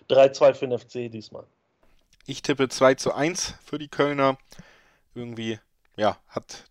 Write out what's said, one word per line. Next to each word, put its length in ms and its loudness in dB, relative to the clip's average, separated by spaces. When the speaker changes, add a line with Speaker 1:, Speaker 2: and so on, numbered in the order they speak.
Speaker 1:
drei 220 6
zwei 240 4
für 140 -8
den 60 -4
F 140 -6
C 200 -10
diesmal. 380 -16
Speaker 2:
Ich 140 -12
tippe 260 0
zwei 280 4
zu 180 -4
eins 500 -4
für 160 -10
die 80 -14
Kölner. 500 0
Irgendwie, 440 -8
ja, 200 0
hat 440 -14